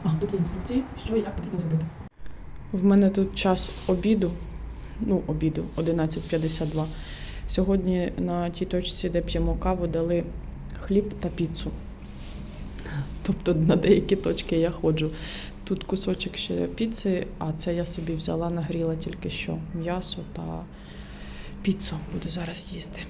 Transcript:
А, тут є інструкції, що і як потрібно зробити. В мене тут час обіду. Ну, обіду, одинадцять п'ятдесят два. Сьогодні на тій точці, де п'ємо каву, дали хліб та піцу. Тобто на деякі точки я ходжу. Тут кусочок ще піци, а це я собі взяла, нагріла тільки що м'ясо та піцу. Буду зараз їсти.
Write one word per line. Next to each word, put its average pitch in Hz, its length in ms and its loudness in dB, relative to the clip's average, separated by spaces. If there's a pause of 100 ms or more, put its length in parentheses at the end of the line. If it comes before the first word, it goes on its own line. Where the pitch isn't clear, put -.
А, 185 60 4 (100)
тут 202 140 0
є 190 60 0
інструкції, 196 440 0 (220)
що 220 100 0
і 214 40 6
як 196 160 -2
потрібно 170 240 -4
зробити. 160 260 2 (840)
В 190 140 2
мене 196 240 10
тут 190 260 2
час - 340 2 (180)
обіду. 185 440 4 (680)
Ну, 208 280 2
обіду, 156 360 2 (120)
одинадцять 165 540 2
п'ятдесят 160 400 0
два. 156 160 0 (640)
Сьогодні 185 680 4
на 175 320 0
тій 180 160 -2
точці, 180 440 -2
де 170 120 2
п'ємо 170 340 2
каву, 180 320 2
дали 165 360 2 (580)
хліб 202 380 4
та 175 100 0
піцу. - 420 -2 (1500)
Тобто - 300 2
на 156 220 6
деякі 196 400 6
точки 170 420 0
я 165 140 4
ходжу. 156 380 2 (540)
Тут 190 200 -4
кусочок 190 540 -2
ще - 160 -4 (140)
піци, 214 600 0 (120)
а 156 180 -2
це 170 180 0
я 175 100 0
собі 165 300 -4
взяла, 165 340 0
нагріла 165 460 0
тільки 160 340 -4
що - 280 -2 (180)
м'ясо 175 420 -2 (160)
та 170 80 -6 (1200)
піцу. - 340 0 (180)
Буду 165 160 -4
зараз 170 440 -4
їсти. 170 260 -8 (100)